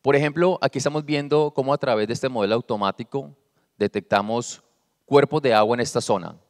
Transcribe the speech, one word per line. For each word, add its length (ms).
Por 140
ejemplo, 460
aquí 180
estamos 260
viendo 480
cómo 180
a 60
través 300
de 60
este 160
modelo 260
automático 800
detectamos 880
cuerpos 380
de 100
agua 220
en 60
esta 200
zona. 340